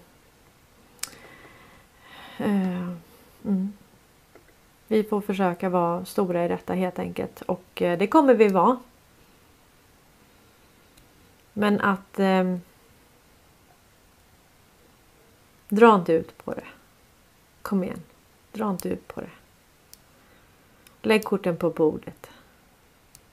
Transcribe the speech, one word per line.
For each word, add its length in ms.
eh, 520
mm. 280
Vi 160
får 180
försöka 480
vara 360
stora 400
i 20
detta 260
helt 260
enkelt. 420
Och, 400
eh, 160
det 100
kommer 260
vi 140
vara. 320
Men 280
att, 380
eh, 380
dra 260
inte 180
ut 240
på 160
det. 120
Kom 220
igen. 180
Dra 180
inte 200
ut 180
på 140
det. 80
Lägg 220
korten 340
på 120
bordet. 600